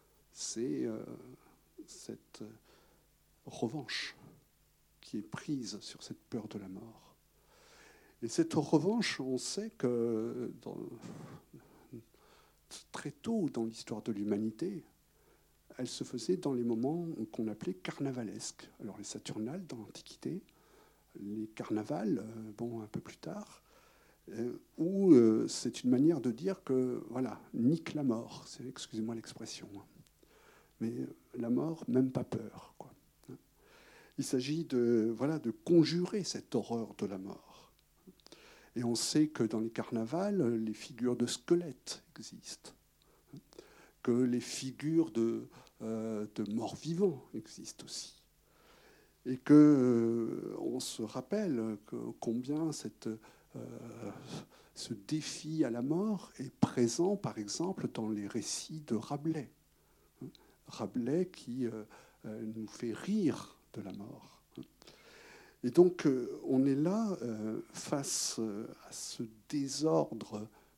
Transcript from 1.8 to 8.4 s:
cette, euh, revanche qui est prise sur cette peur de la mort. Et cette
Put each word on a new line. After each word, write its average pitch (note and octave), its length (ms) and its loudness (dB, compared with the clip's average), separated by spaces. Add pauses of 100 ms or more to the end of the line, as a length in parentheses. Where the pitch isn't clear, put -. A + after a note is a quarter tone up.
cette, - 540 -16
euh, A3 80 -12 (960)
revanche - 720 -6 (840)
qui - 160 -8
est G#2 40 -6
prise A2+ 580 -6
sur - 220 -16
cette - 180 -14 (100)
peur A2 180 -6
de G#2+ 100 -8
la G2 100 -10
mort. A2 460 -14 (1080)
Et A#2 60 -6
cette D#3+ 260 2